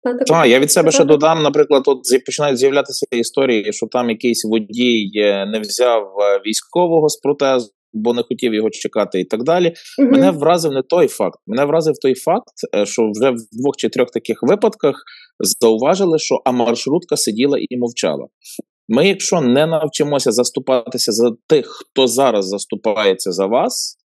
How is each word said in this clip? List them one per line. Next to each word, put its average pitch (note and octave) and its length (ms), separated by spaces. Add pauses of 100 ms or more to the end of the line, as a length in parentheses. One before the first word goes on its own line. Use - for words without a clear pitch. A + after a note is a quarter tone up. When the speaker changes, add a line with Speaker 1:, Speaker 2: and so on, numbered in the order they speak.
Speaker 1:
Та, A#3+ 100
ти B3 120
Speaker 2:
Та, - 80
я E3 100
Speaker 1:
хотів B2 180
Speaker 2:
від D3+ 100
себе D#3+ 200
ще D#3+ 60
Speaker 1:
сказати? D#3 160
Speaker 2:
додам, D#3 300
наприклад, C#3+ 420
от C3+ 220
зі-, B2 120
починають C#3 380
з'являтися C3+ 540
історії, A#2 640
що A2+ 140
там B2 220
якийсь A2+ 360
водій, A2+ 720
е, G2+ 300
не G#2+ 140
взяв, A2+ 440
е, G2 440
військового E3 640
з - 80
протезу, C3+ 500 (260)
бо A2 200
не A#2+ 100
хотів A#2+ 300
його G#2+ 160
чекати G2+ 500
і F2+ 60
так A2 180
далі. E3+ 300 (260)
Speaker 1:
Мгм. C4 120
Speaker 2:
Мене C4+ 200
вразив D#3+ 400
не C3+ 100
той E3 260
факт. F#2 400
Мене B2+ 180
вразив D#3 360
той C3+ 140
факт, F#3+ 380 (220)
е, G#2 100
що A2+ 260
вже A2+ 200
в B2 40 (160)
двох C3 260
чи - 120
трьох B2 220
таких - 300
випадках F#3 640 (360)
зауважили, D3 800
що, - 260
а C3 60
маршрутка A#2+ 680
сиділа B2 400 (120)
і B2+ 80
мовчала. G2 480 (640)
Ми, C3+ 180
якщо F#3 340
не C3 240
навчимося D3 680
заступатися A#2+ 800
за A2+ 200 (160)
тих, D3 200
хто - 400
зараз A2+ 400
заступається G2+ 840
за F2+ 140
вас D3 520 (100)